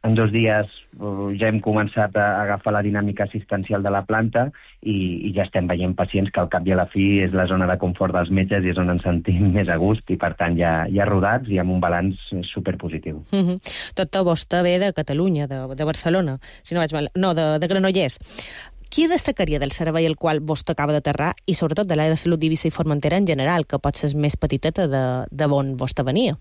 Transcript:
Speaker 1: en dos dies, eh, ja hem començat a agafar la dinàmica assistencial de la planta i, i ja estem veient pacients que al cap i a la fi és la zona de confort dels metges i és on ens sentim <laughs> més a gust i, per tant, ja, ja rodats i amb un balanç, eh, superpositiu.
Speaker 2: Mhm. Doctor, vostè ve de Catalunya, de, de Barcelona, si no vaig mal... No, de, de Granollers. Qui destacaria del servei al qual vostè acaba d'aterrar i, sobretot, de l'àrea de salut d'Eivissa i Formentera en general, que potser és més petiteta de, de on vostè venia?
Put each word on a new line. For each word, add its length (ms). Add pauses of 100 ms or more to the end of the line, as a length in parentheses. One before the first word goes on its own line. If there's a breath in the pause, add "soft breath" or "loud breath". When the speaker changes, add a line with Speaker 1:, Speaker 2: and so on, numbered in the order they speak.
Speaker 1:
en 160
dos 160
dies, 320 (300)
eh, 320 (100)
ja 140
hem 100
començat 560
a 60 (180)
agafar 320
la 80
dinàmica 460
assistencial 560
de 100
la 140
planta 400 (320 loud breath)
i, 160 (320)
i 80
ja 80
estem 260
veient 240
pacients 400
que 80
al 80
cap 160
i 80
a 60
la 100
fi 320
és 140
la 100
zona 240
de 80
confort 380
dels 180
metges 320
i 60
és 100
on 80
ens 160
sentim 460
<laughs> 40
més 140
a 80
gust 320
i, 80
per 220
tant, 180
ja, 320
ja 160
rodats 460
i 100
amb 140
un 80
balanç, 340 (140)
eh, 180
superpositiu. 800
Speaker 2:
Mhm. 300 (400 loud breath)
Doctor, 260
vostè 400
ve 160
de 140
Catalunya, 500
de, 160 (140)
de 100
Barcelona, 520 (240 loud breath)
si 120
no 80
vaig 160
mal... 160
No, 240
de, 80 (160)
de 80
Granollers. 480 (720 loud breath)
Qui 160
destacaria 560
del 80
servei 360
al 120
qual 240
vostè 320
acaba 200
d'aterrar 420 (100)
i, 80
sobretot, 320
de 80
l'àrea 220
de 100
salut 160
d'Eivissa 240
i 80
Formentera 480
en 40
general, 440
que 80
potser 320
és 80
més 160
petiteta 560
de, 140 (260)
de 160
on 320
vostè 240
venia? 380